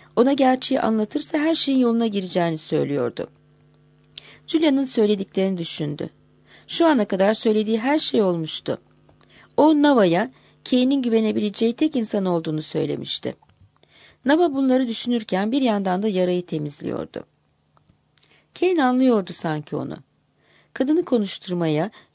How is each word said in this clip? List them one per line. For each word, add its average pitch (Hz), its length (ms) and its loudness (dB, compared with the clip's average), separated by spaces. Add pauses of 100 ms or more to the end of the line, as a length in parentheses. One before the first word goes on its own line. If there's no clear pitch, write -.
(160)
ona 247 160 4
gerçeği 262 480 0
anlatırsa 220 580 -2
her 320 160 0
şeyin 277 240 0
yoluna 233 280 2
gireceğini 180 520 -2
söylüyordu. 139 720 -4 (1160)
Julia'nın 294 380 2
söylediklerini 196 760 0
düşündü. 165 520 -6 (560)
Şu - 200 2
ana 262 180 4
kadar 196 300 2
söylediği 214 440 0
her 277 200 0
şey 247 240 0
olmuştu. 165 560 -2 (800)
O 294 260 6
Nava'ya 226 480 4 (400)
Kane'in 254 320 2
güvenebileceği 220 720 0
tek 302 240 0
insan 214 280 -2
olduğunu 165 380 -2
söylemişti. 143 720 -6 (920)
Nava 311 300 2
bunları 262 340 2
düşünürken 220 640 -4
bir 277 100 0
yandan 196 400 0
da 226 60 0
yarayı 180 380 0
temizliyordu. - 760 -8 (1400)
Kane 349 240 2
anlıyordu 247 480 2
sanki 151 440 -6
onu. 135 200 -8 (760)
Kadını 311 320 0
konuşturmaya 180 840 -2 (240)